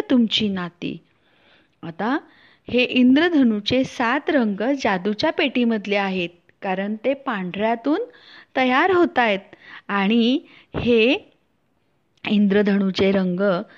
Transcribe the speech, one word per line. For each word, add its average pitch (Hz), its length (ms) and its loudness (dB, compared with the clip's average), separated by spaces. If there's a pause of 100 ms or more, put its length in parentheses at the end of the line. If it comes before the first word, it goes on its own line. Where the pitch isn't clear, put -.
(100)
तुमची 226 380 0
नाती." 180 500 -8 (840)
आता 196 360 -6 (500)
हे 240 160 0
इंद्रधनुचे 254 1000 2
सात 247 440 -2
रंग 220 340 0 (180)
जादूच्या 208 500 -2
पेटीमधले 233 680 -2
आहेत, 185 340 -4 (320)
कारण 196 420 -4
ते 262 100 0
पांढऱ्यातून 233 840 -4 (560)
तयार 262 340 2
होत 349 280 2
आहेत 208 360 -2 (340)
आणि 226 500 2 (420)
हे 240 500 2 (1000)
इंद्रधनुचे 202 840 2
रंग 185 280 0 (380)